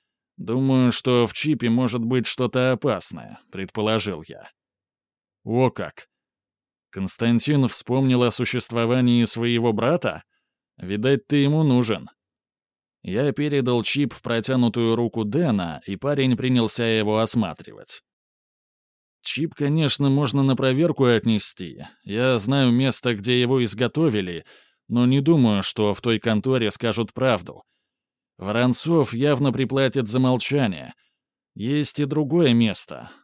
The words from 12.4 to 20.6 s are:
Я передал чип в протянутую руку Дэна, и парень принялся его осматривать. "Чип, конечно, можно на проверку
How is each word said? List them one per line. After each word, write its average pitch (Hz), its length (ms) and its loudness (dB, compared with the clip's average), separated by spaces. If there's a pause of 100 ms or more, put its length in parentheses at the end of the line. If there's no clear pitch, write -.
Я 123 260 -2
передал 127 540 0
чип 139 300 -2
в - 80 -20
протянутую 117 720 0
руку 117 280 -2
Дэна, 104 640 -2
и 98 80 -6
парень 131 420 0
принялся 123 500 0
его 107 320 2
осматривать. 98 840 -4 (1200)
"Чип, - 320 -6
конечно, 143 560 0
можно 139 320 2
на 135 140 2
проверку 135 480 0